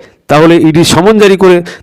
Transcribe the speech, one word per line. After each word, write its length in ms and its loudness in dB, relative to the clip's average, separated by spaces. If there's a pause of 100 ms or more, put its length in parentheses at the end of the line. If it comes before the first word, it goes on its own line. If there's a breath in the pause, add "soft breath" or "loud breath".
(280 loud breath)
তাহলে 280 2
ইডি 280 0
সমন 360 0
জারি 180 0
করে 260 0 (200 loud breath)